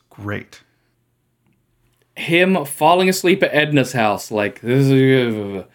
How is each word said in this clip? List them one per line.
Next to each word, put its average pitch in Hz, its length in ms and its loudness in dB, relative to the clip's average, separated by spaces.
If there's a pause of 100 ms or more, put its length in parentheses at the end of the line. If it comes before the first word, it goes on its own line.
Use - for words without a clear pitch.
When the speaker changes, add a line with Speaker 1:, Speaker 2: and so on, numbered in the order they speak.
(100)
Speaker 1:
great. 101 500 -16 (1600)
Speaker 2:
Him 175 480 0
falling 185 440 2
asleep 185 340 0
at 170 100 0
Edna's 147 400 0
house, 107 380 -2
like, 101 300 -4
this 131 260 0
is 120 800 0 (100)